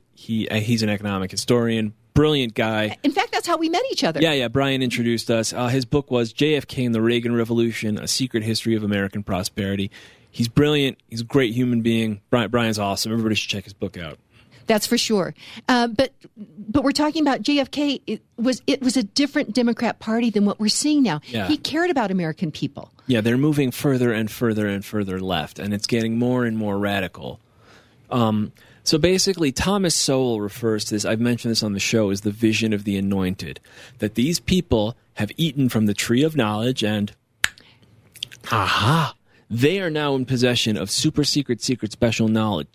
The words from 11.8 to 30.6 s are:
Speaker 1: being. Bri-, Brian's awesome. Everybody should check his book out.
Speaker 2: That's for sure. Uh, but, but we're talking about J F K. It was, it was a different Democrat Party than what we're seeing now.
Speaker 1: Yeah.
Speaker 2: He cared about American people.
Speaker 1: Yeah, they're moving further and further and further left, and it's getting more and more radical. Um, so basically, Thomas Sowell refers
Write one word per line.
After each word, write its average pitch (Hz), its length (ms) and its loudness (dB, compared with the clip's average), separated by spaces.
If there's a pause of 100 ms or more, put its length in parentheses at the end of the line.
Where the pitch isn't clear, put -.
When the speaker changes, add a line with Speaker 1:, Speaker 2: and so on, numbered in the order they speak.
Speaker 1:
being. 113 380 0 (120)
Bri-, 120 160 2
Brian's 113 320 0
awesome. 101 320 -2
Everybody 110 240 0
should - 160 -4
check 101 140 -8
his 95 80 -18
book - 240 -10
out. 78 200 -12 (480)
Speaker 2:
That's 214 220 2
for 240 100 2
sure. 190 380 -2 (340)
Uh, 240 180 4
but, 262 240 0 (240)
but 208 480 -4
we're 269 80 4
talking 302 300 0
about 262 220 2
J 285 160 2
F 269 100 -2
K. 285 360 -2
It - 160 -6 (160)
was, 240 300 0
it 285 140 0
was 254 140 0
a 262 80 2
different 277 500 -2
Democrat 233 460 0
Party 233 300 0
than 202 160 2
what 202 140 0
we're 214 100 2
seeing 294 340 2
now. 151 220 2
Speaker 1:
Yeah. - 220 -4
Speaker 2:
He 302 100 0
cared 330 320 -2
about 240 220 0
American 165 400 -2
people. - 400 -8 (160)
Speaker 1:
Yeah, 120 140 4
they're 117 160 2
moving 139 340 2
further 123 420 2
and 107 160 -2
further 107 380 0
and 98 180 -4
further 95 340 -4
left, 92 380 -4
and 104 160 -4
it's 104 140 -4
getting 113 320 0
more 123 260 2
and 110 120 -2
more 104 200 -2
radical. 98 640 -4 (680)
Um, 110 440 0 (300)
so - 140 2
basically, 175 540 2
Thomas 190 440 0
Sowell 127 460 0
refers 107 440 -2